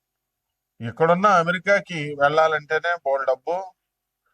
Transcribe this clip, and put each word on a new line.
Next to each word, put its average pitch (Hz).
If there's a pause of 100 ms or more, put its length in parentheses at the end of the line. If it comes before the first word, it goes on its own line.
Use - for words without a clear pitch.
(800)
ఇక్కడున్న 165
అమెరికాకి 175
వెళ్ళాలంటేనే 156
బోల్డ్ 135
డబ్బు, 175 (600)